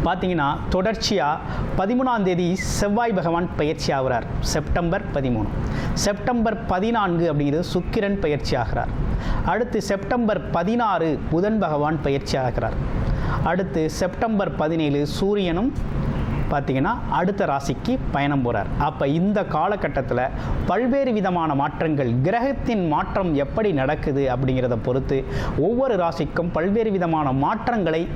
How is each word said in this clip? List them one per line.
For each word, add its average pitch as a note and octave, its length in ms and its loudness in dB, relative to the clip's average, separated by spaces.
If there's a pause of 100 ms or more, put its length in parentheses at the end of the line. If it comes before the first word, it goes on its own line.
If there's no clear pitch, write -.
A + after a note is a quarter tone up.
பார்த்தீங்கன்னா, E3+ 500 0 (160)
தொடர்ச்சியா F#3 680 0 (420)
பதிமூணாம் A#3+ 440 2
தேதி F3+ 320 2
செவ்வாய் G#3 580 0
பகவான் E3+ 440 0
பெயர்ச்சி D#3 360 0
ஆகுறார், C3 300 0 (180)
செப்டம்பர் E3 600 0 (100)
பதிமூணு. B2 340 0 (460)
செப்டம்பர் A3 760 0
பதினான்கு F#3 680 2
அப்படிங்கிறது C#3+ 300 2 (100)
சுக்கிரன் G3+ 440 0
பெயர்ச்சி D3 380 0
ஆகிறார். A#2+ 320 0 (580)
அடுத்து A3+ 360 0
செப்டம்பர் G#3 680 0
பதினாறு F3 680 2 (120)
புதன் G3 280 2
பகவான் D#3 440 0
பெயர்ச்சி C#3 340 0
ஆகிறார். A#2 360 0 (720)
அடுத்து D#3+ 460 0
செப்டம்பர் F#3+ 680 -2
பதினேழு D3+ 500 0
சூரியனும் G3 680 0 (760)
பார்த்தீங்கன்னா C#3+ 440 0 (160)
அடுத்த - 360 0
ராசிக்கு A#3 520 -2 (140)
பயணம் C#3 400 2
போறார். G#2+ 140 0 (120)
அப்ப D3+ 300 0
இந்த F#3+ 340 2
காலகட்டத்துல D3+ 880 0 (360)
பல்வேறு B3 460 2
விதமான F3+ 420 0
மாற்றங்கள், C#3 680 0
கிரகத்தின் A3+ 680 0
மாற்றம் F3 460 0
எப்படி C#3+ 380 0
நடக்குது C3+ 640 0
அப்படிங்கிறத B2+ 460 0
பொறுத்து C3+ 420 0 (340)
ஒவ்வொரு A#3+ 380 2
ராசிக்கும் E3+ 560 -2
பல்வேறு G3+ 380 2
விதமான E3 420 0
மாற்றங்களை E3+ 840 0